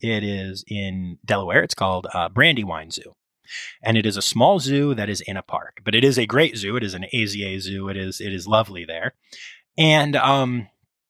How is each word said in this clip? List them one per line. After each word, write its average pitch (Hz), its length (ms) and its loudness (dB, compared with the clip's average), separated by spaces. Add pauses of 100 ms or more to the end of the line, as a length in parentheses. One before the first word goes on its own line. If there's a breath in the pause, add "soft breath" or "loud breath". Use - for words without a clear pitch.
It 110 220 -2
is 98 440 -6
in 95 560 -6
Delaware. 98 380 2
It's 156 140 -2
called, 95 380 -2
uh, 85 160 -2
Brandywine 98 600 0
Zoo. - 240 -12 (720 loud breath)
And 113 140 4
it 107 80 2
is 101 120 0
a 98 40 -2
small 156 380 4
zoo 139 360 0
that 104 140 -2
is 98 120 -4
in 98 160 -8
a 95 60 -8
park, - 400 -8
but 104 100 -2
it 117 100 6
is 131 140 6
a 120 80 2
great 120 320 2
zoo. 101 180 -4
It 123 80 -4
is 98 100 -6
an 92 200 -10
A 117 120 0
Z 101 180 -6
A 98 160 -6
zoo. 98 300 -6
It 98 80 -6
is, 95 220 -6
it 101 140 -8
is 90 140 -8
lovely 101 380 2
there. 82 280 -6 (640 loud breath)
And, 151 380 4
um, 127 540 2 (400)